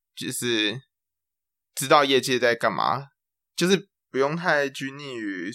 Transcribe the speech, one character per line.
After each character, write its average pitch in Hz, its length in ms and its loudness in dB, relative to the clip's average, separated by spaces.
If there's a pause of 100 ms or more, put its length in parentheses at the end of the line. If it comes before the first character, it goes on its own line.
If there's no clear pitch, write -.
(160)
就 - 160 -8
是 117 500 -2 (920)
知 135 120 -6
道 147 160 6
业 135 160 4
界 127 200 0
在 117 160 4
干 113 180 0
嘛， 78 360 -2 (460)
就 170 120 0
是 185 220 0 (200)
不 - 80 -6
用 139 180 0
太 160 320 0
拘 135 240 -10
泥 139 240 -14
于 98 400 -8